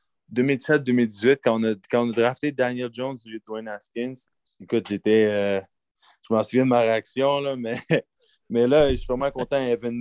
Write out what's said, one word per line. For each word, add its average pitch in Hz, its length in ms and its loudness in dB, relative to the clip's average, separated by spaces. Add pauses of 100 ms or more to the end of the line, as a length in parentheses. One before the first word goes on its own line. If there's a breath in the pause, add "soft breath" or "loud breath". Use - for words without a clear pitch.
(280)
deux 120 160 0
mille 135 180 0
sept 151 220 0
deux 123 80 -2
mille 123 160 4
dix-huit, 110 360 2
quand 113 180 2
on - 20 0
a, 110 100 0 (160)
quand 120 160 2
on 120 40 -2
a 113 40 -6
drafté 123 380 0
Daniel 123 400 -4
Jones 127 240 -8 (100)
et 110 220 -14
Dwayne 110 220 -10
Haskins. 117 460 -10 (440)
Écoute, 110 300 -2
j'étais, 107 400 2
euh, 101 320 -2 (640 soft breath)
je 113 60 -2
m'en 110 100 2
souviens 127 220 0
de 131 40 2
ma 120 120 4
réaction, 120 580 0
là, 139 160 -4
mais, 113 240 -8 (100)
<laughs> 156 160 0 (440)
mais 120 180 2
là, 147 220 6
je 131 60 0
suis - 120 -8
vraiment 131 240 -2
content. 131 280 -4
Evan 120 420 -2